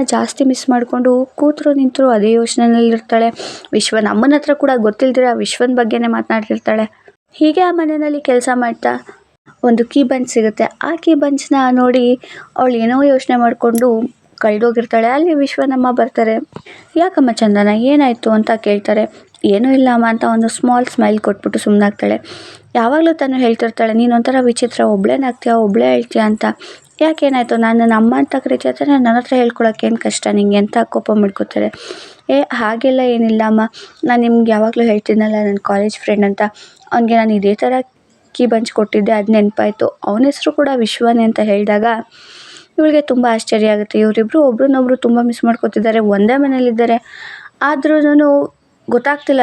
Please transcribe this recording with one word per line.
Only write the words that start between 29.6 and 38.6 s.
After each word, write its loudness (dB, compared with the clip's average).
ಏನ್ 0
ಕಷ್ಟ -6
ನಿಂಗೆ?" 2
ಅಂತ 0
ಕೋಪ -4
ಮಾಡ್ಕೊತಾರೆ. -2
"ಏ, 2
ಹಾಗೆಲ್ಲ -2
ಏನಿಲ್ಲ 0
ಅಮ್ಮ, 2
ನಾನು 2
ನಿಮ್ಗೆ 2
ಯಾವಾಗ್ಲೂ 0
ಹೇಳ್ತೀನಲ್ಲ 0
ನನ್ನ -2
ಕಾಲೇಜ್ -4
ಫ್ರೆಂಡ್ -2
ಅಂತ, -2
ಅವ್ನಿಗೆ 0
ನಾನು 0
ಇದೇ 0
ಥರ -2
ಕೀ -2
ಬಂಚ್ -2